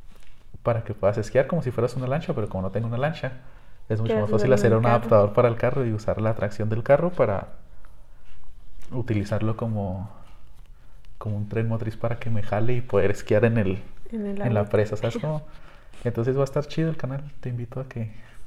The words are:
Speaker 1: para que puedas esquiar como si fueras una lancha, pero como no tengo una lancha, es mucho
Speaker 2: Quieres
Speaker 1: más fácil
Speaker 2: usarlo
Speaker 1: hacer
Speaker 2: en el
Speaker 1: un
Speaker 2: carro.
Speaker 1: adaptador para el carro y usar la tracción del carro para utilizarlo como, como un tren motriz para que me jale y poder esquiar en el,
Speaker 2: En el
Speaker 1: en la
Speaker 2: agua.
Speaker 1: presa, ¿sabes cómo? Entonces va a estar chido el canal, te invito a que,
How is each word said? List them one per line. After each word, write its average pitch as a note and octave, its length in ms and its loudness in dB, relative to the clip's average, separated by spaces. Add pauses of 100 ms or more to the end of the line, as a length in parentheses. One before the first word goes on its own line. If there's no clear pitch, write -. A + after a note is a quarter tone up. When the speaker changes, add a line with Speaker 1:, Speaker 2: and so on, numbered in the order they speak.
(640)
Speaker 1:
para A2+ 220 0
que G#2 100 -8
puedas G2+ 240 0
esquiar B2 280 2
como E3 160 -2
si B2+ 80 -2
fueras A#2 260 -2
una B2+ 100 -4
lancha, D3+ 280 -2
pero G#2+ 140 -2
como F#2+ 140 -4
no F#2+ 80 -4
tengo A2+ 160 -2
una A#2 120 -4
lancha, D3+ 340 -2 (560)
es A2 120 0
mucho A2+ 120 2
Speaker 2:
Quieres G#3+ 100 2
Speaker 1:
más - 80 0
fácil - 220 4
Speaker 2:
usarlo - 20 10
Speaker 1:
hacer G2+ 140 6
Speaker 2:
en A2 40 6
el A2 60 6
Speaker 1:
un A2+ 60 2
Speaker 2:
carro. A#2+ 120 6
Speaker 1:
adaptador A2 360 6
para A#2+ 160 6
el A2+ 80 0
carro A#2 300 2
y A2+ 60 0
usar G#2 280 -2
la A2 140 2
tracción G#2 340 -2
del A2 140 0
carro D3 280 4
para A2 380 0 (1400)
utilizarlo G#2+ 640 -2
como, G2 540 -4 (1080)
como G#2 180 -4
un G2+ 120 -4
tren A2+ 200 -2
motriz A2 280 -2
para A#2 220 -2
que - 120 0
me A2+ 120 6
jale A2 320 6
y A#2+ 80 6
poder G2 280 4
esquiar G#2 340 4
en A#2 140 4
el, F#2+ 240 2 (300)
Speaker 2:
En G#3+ 140 -4
el - 160 -2
Speaker 1:
en A#2+ 120 2
la G#2 60 4
Speaker 2:
agua. G#2 100 -2
Speaker 1:
presa, G#2 260 2
¿sabes A#2 220 -2
cómo? D#3 240 -2 (640)
Entonces A#2+ 320 0
va C#3 60 2
a - 20 4
estar C#3+ 220 0
chido D#3+ 240 0
el D#3+ 60 -2
canal, C3+ 260 -4 (180)
te B2+ 80 -4
invito A#2+ 320 -6
a B2+ 80 -8
que, A2+ 240 -6 (340)